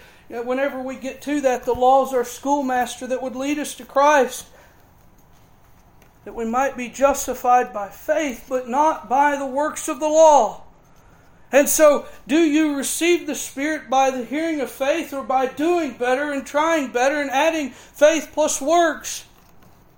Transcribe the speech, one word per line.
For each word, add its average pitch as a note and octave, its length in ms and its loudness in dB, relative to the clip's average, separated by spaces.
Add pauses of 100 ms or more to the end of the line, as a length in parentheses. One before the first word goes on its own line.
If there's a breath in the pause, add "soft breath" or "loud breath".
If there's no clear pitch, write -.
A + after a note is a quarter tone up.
(280 soft breath)
you A3+ 80 -12
know, A#3+ 60 -8
whenever B3+ 360 -2
we C4 160 -8
get A#3+ 280 -12
to C#4+ 180 -2
that, B3+ 240 0
the A#3+ 100 0
law B3+ 320 4
is C4 80 -8
our B3 80 0
schoolmaster B3+ 840 -2
that B3 120 -4
would B3 140 -8
lead C#4 240 -4
us - 160 -8
to B3 100 -18
Christ, C#4 640 2 (1800 soft breath)
that G#3 100 -16
we A#3 100 -8
might C4 320 -2
be B3 120 -8
justified B3 840 0
by G3+ 160 -8
faith, D4 600 -4
but B3+ 200 -4
not C#4+ 400 -2
by C#4+ 260 2
the C#4 120 -6
works C#4+ 420 -4
of D4 100 -6
the D4+ 100 -2
law. D4+ 540 6 (880 soft breath)
And C#4 180 4
so, D4 380 4 (220 loud breath)
do C#4 100 2
you D4+ 380 2
receive D#4 500 -2
the D4 80 -4
Spirit C#4+ 560 -8
by C4+ 200 2
the B3+ 140 -6
hearing D4+ 360 -4
of B3 100 -6
faith C#4+ 420 -4
or C4+ 120 -8
by C4 220 0
doing D4+ 480 -2
better C4 360 -2
and C#4 160 -6
trying D4+ 460 0
better C#4 280 0
and C#4 100 -4
adding D4+ 400 0
faith - 640 0
plus - 280 -2
works? D#4+ 640 0 (720)